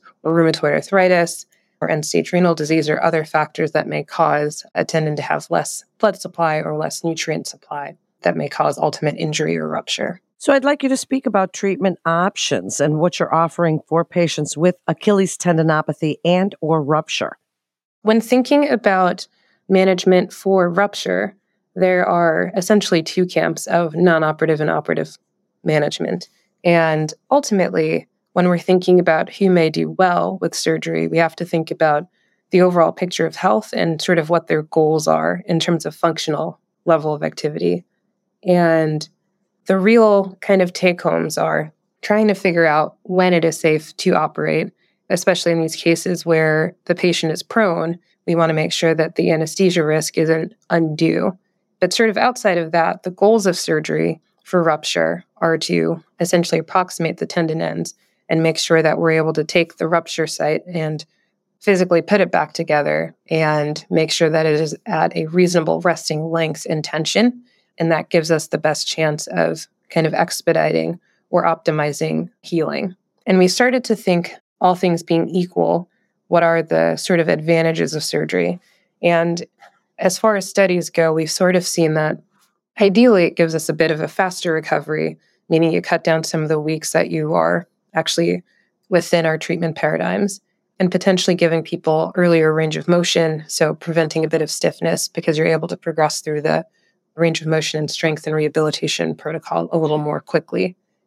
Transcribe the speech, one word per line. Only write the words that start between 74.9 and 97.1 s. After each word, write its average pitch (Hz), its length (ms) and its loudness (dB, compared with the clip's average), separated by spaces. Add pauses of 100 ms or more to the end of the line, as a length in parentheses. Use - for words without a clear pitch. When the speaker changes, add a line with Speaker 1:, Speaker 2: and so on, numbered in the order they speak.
Speaker 1:
being 165 240 0
equal, 175 640 0 (440)
what 170 80 4
are 165 220 2
the 165 340 0
sort 175 220 0
of 160 100 0
advantages 165 640 0
of 151 100 -6
surgery. 90 560 -2 (440)
And 170 420 0 (540)
as 185 180 0
far 220 180 2
as 190 140 -4
studies 180 400 0
go, 165 240 2
we've 160 160 -2
sort 185 260 2
of 180 80 2
seen 160 300 0
that 156 240 -2 (640)
ideally 202 440 6
it - 100 -2
gives 165 180 2
us 160 160 -4
a 160 40 0
bit 160 180 2
of 156 100 -4
a 160 60 -4
faster 180 440 -2
recovery, 156 680 -2 (280)
meaning 165 240 2
you 170 80 0
cut 170 240 -2
down 160 200 0
some 160 180 -4
of 151 80 -2
the 156 100 0
weeks 156 340 -4
that 165 180 0
you 160 240 -2
are 165 320 0 (260)
actually 170 480 -2 (480)
within 170 380 2
our 160 100 0
treatment 165 380 -4
paradigms, 180 640 -2 (380)
and 185 120 0
potentially 185 440 2
giving 165 260 2
people 160 540 -2
earlier 165 360 4
range 156 260 -2
of 156 100 -8
motion, 165 600 2
so 156 280 0
preventing 160 500 -2
a - 20 0
bit 160 140 -2
of 147 80 -4
stiffness - 580 -2
because 156 300 -4
you're 160 80 0
able 160 220 0
to - 100 -8
progress 156 420 -2
through 151 220 -6
the 156 240 0 (480)